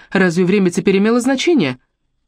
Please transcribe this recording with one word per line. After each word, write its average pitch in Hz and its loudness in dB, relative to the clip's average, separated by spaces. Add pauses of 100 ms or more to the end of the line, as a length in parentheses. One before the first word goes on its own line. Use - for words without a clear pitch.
(100)
Разве 185 0
время 185 0
теперь 190 0
имело 226 0
значение?» 254 -2 (480)